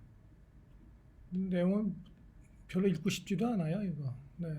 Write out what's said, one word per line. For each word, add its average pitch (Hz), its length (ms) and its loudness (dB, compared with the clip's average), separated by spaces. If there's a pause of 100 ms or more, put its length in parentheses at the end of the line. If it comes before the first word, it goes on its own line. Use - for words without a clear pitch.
(1300)
내용은 185 640 2 (720)
별로 190 200 4
읽고 180 220 2
싶지도 202 380 0
않아요, 190 340 0
이거. 143 320 -2 (220)
네. 170 120 -4 (100)